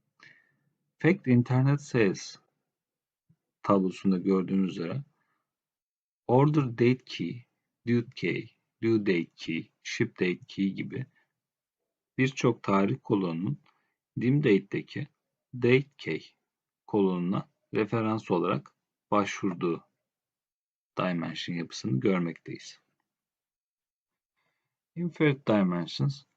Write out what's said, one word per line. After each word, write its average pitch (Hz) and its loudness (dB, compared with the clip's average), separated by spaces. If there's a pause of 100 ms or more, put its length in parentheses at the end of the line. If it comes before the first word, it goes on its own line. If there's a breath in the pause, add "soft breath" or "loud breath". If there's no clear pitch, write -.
(1000 soft breath)
Fact 175 2
internet 131 4
sales 104 0 (1200)
tablosunda 95 2
gördüğünüz 95 2
üzere 87 -6 (1200)
order 147 4
date 120 2
key, 98 -10 (420)
due 120 0
key, - -6 (280)
due 113 2
date 95 0
key, 82 -8 (120)
ship - -4
date 92 -2
key 98 -2
gibi - -8 (1120)
birçok 135 0
tarih 98 2
kolonunun 95 -2 (600)
dim 135 2
date'deki 98 0 (460)
date 127 2
key - -8 (540)
kolonuna 92 0 (260)
referans 110 -2
olarak 92 -2 (380)
başvurduğu 92 -2 (1120)
dimension 85 -4
yapısını 104 -4
görmekteyiz. 87 -4 (2250)
Inferred 160 -2
dimensions 101 0 (120)